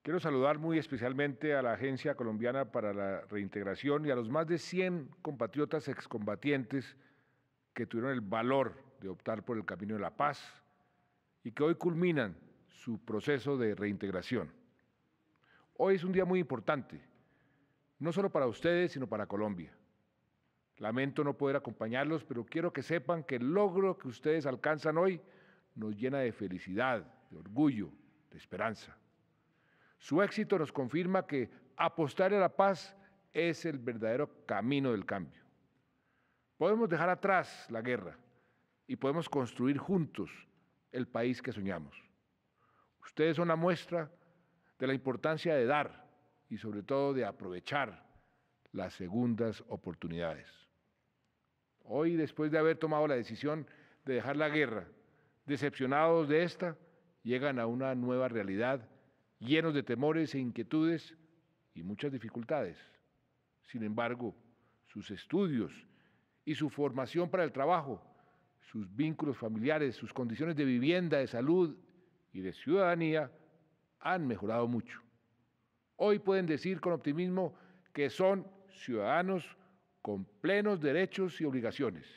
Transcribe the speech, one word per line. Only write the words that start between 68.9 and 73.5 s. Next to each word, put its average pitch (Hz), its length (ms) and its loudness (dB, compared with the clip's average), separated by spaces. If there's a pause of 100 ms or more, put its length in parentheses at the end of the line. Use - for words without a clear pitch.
vínculos 147 420 0
familiares, 120 600 0
sus 107 160 -12
condiciones 127 440 -2
de 147 80 0
vivienda, 147 540 2
de 131 80 2
salud 147 500 2 (560)
y 95 80 -10
de 92 120 -4
ciudadanía 165 800 2 (720)